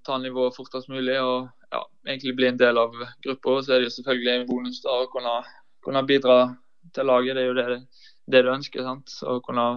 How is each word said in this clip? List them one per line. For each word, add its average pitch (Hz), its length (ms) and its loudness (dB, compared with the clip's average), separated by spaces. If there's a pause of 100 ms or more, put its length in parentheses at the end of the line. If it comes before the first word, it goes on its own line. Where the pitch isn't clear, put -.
ta 139 120 -4
nivået 127 400 -2
fortest 131 320 -12
mulig, 131 320 -2
og 127 280 -2 (200)
ja, - 140 -4 (260)
egentlig 135 280 -6
bli 127 120 4
en 123 120 0
del 120 200 6
av 117 120 0 (320)
gruppa. 131 360 0
Så 131 140 2
er 127 60 4
det 120 80 0
jo - 100 -10
selvfølgelig 123 360 0
en 123 140 -4
bonus 123 360 -6
da, 131 160 0
å 127 120 -4
kunne, 123 220 -2 (500)
kunne 135 240 0
bidra 131 300 6 (540)
til 135 160 -2
laget. 127 280 2
Det 127 60 0
er 127 80 0
jo 127 80 -2
det, 123 220 -4 (520)
det 127 120 8
du 127 80 2
ønsker, 135 320 -6
sant? 131 400 -10
Å 131 200 -2
kunne, 123 320 0